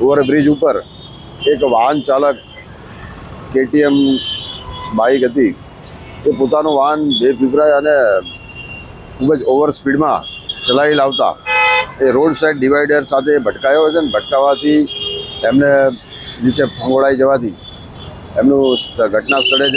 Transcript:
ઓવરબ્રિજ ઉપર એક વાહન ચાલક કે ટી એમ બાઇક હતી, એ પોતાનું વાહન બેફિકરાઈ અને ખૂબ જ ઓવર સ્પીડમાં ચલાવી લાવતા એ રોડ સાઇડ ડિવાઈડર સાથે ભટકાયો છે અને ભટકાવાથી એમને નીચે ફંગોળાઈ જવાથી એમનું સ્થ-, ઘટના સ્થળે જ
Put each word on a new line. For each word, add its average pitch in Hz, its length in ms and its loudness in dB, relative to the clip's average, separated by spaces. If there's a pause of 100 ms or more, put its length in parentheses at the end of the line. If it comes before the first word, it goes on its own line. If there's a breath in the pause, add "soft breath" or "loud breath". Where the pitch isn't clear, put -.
ઓવરબ્રિજ 139 480 4
ઉપર 139 340 2 (640)
એક 143 160 2
વાહન 131 380 2
ચાલક 139 340 0 (1160)
કે 131 120 2
ટી 147 140 2
એમ 143 140 4 (1000)
બાઇક 123 280 2
હતી, 120 320 2 (680)
એ 147 140 4
પોતાનું 151 360 0
વાહન 147 340 0
બેફિકરાઈ 131 640 2
અને 139 500 2 (960)
ખૂબ 143 180 2
જ 127 80 -4
ઓવર 143 280 2
સ્પીડમાં 139 640 -2 (300)
ચલાવી 143 280 2
લાવતા 135 420 0 (640)
એ 131 100 4
રોડ 147 220 2
સાઇડ 156 260 -2
ડિવાઈડર 147 440 2
સાથે 143 340 0
ભટકાયો 139 540 2
છે 165 60 0
અને 147 140 0
ભટકાવાથી 139 680 0 (680)
એમને 139 440 4 (540)
નીચે 127 200 0
ફંગોળાઈ 131 520 0
જવાથી 127 400 0 (840)
એમનું 135 400 4
સ્થ-, 117 300 -2
ઘટના 110 320 0
સ્થળે 139 300 2
જ 135 80 0